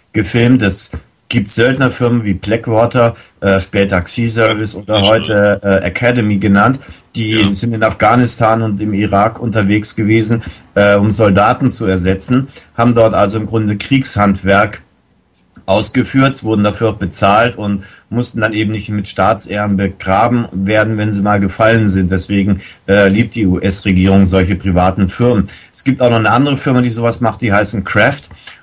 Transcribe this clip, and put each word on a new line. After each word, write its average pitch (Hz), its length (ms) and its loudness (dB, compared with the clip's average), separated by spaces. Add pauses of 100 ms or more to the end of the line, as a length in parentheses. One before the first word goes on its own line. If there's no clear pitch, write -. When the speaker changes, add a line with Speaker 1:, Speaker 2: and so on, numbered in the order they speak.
(120)
Speaker 1:
gefilmt. 117 500 2
Es 98 280 -2 (380)
gibt 107 200 -2
Söldnerfirmen 123 760 0
wie 101 100 -2
Blackwater, 113 800 0 (240)
äh, 98 200 2
später 98 400 0
Xi 117 280 -4
Service 110 480 -2
oder 104 220 -2
Speaker 2:
Ja, 101 40 2
Speaker 1:
heute, 202 600 2
äh, - 220 0
Academy 110 540 0
genannt, 107 400 2 (380)
die 107 160 -4
Speaker 2:
Ja. 107 160 2
Speaker 1:
sind 113 260 -2
in 110 80 -2
Afghanistan 113 800 2
und 104 180 -2
im 107 140 -4
Irak 101 460 0
unterwegs 104 560 -2
gewesen, 110 460 0 (320)
äh, 101 200 4
um 101 160 2
Soldaten 107 640 2
zu 120 140 -4
ersetzen, 95 640 0 (280)
haben 120 180 2
dort 110 200 4
also 101 240 0
im 107 80 -6
Grunde 107 300 -2
Kriegshandwerk 101 1080 0 (840)
ausgeführt, 127 760 0
wurden 107 220 0
dafür 104 260 -2
auch 101 60 -8
bezahlt 104 600 0
und 101 280 -6 (260)
mussten 117 300 -2
dann 110 120 -2
eben 107 180 -2
nicht 107 200 -8
mit 104 180 -4
Staatsehren 101 680 -2
begraben 101 760 0
werden, 107 460 0
wenn 107 120 -2
sie 101 120 -2
mal 104 180 0
gefallen 110 480 2
sind. 95 220 0
Deswegen, 98 500 0 (260)
äh, 98 220 4
liebt 104 260 0
die 107 120 -2
U-S-Regierung 98 800 2
solche 92 320 2
privaten 92 520 0
Firmen. 113 400 0 (240)
Es - 120 -10
gibt 131 160 0
auch 147 100 4
noch 113 80 2
eine 107 120 2
andere 135 260 2
Firma, 127 260 0
die 123 80 0
sowas 113 300 -4
macht, 113 200 -2
die 117 120 -2
heißen 101 320 0
Kraft. 123 440 -2 (340)